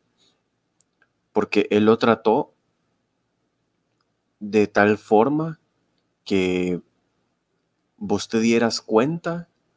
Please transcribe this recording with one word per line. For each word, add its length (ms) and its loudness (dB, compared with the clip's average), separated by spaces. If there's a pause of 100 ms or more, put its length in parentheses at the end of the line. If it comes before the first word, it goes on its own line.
(1300)
porque 380 0
él 140 2
lo 120 4
trató 560 0 (1900)
de 280 0
tal 300 2
forma 640 0 (680)
que 560 -2 (1160)
vos 320 -4
te 100 -2
dieras 420 0
cuenta 680 -2 (280)